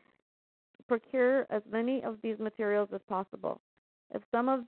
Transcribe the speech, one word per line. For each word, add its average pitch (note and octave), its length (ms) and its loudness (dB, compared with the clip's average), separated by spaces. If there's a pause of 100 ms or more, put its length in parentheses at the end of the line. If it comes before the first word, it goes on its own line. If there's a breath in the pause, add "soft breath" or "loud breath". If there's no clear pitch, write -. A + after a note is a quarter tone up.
(880 soft breath)
Procure B3+ 600 2
as G#3+ 200 -2
many A#3 320 0
of A3+ 220 -6
these A3 160 -2
materials G#3 560 0
as G3 140 -8
possible. - 500 -4 (560)
If G#3 60 -6 (100)
some A#3+ 160 2
of C4 200 0